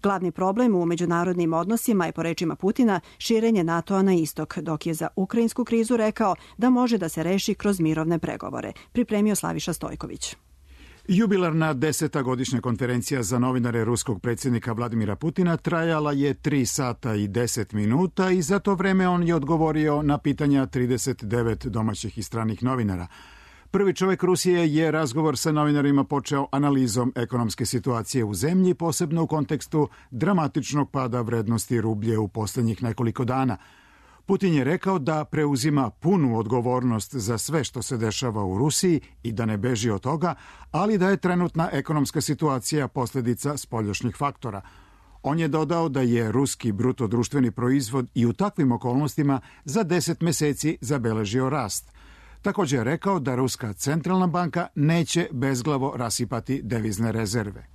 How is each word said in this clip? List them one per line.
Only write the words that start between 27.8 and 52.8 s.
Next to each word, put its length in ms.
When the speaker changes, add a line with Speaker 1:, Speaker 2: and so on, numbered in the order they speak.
Speaker 2:
u 100
zemlji, 400
posebno 500
u 40
kontekstu 600
dramatičnog 800
pada 300
vrednosti 600
rublje 360
u 100
posljednjih 560
nekoliko 420
dana. 320
Putin 280
je 100
rekao 360
da 260
preuzima 640
punu 480
odgovornost 800
za 220
sve 260
što 180
se 160
dešava 460
u 140
Rusiji 440
i 80
da 140
ne 120
beži 320
od 120
toga, 340
ali 260
da 120
je 80
trenutna 540
ekonomska 500
situacija 680
posljedica 680
spoljašnjih 580
faktora. 460
On 160
je 80
dodao 420
da 120
je 300
ruski 400
bruto 360
društveni 440
proizvod 600
i 120
u 80
takvim 380
okolnostima 720
za 180
deset 380
mjeseci 600
zabeležio 680
rast. 420
Također 380
je 40